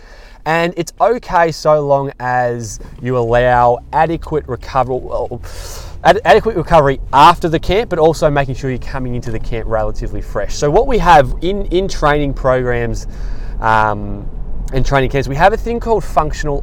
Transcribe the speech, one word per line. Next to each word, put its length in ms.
And 300
it's 240
okay 520
so 340
long 340
as 600
you 160
allow 640
adequate 540
recovery, 500
well, 440
ad-, 220
adequate 300
recovery 440
after 340
the 120
camp, 320
but 80
also 320
making 240
sure 160
you're 80
coming 360
into 160
the 80
camp 280
relatively 540
fresh. 340
So 160
what 160
we 100
have 440
in, 260
in 200
training 460
programs, 760
um, 720
and 120
training 260
camps, 160
we 80
have 180
a 40
thing 220
called 240
functional 600